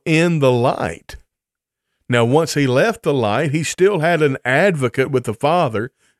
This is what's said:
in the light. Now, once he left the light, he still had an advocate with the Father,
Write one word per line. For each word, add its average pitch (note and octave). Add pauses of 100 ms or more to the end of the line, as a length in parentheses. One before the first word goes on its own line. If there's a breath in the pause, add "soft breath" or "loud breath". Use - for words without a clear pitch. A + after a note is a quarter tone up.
in E3
the C3
light. A#2+ (920)
Now, A#2+
once C#3
he C#3+
left D3
the D3+
light, B2
he D#3+
still F#3
had D#3+
an C3+
advocate C3+
with B2+
the G#2+
Father, C#3 (280)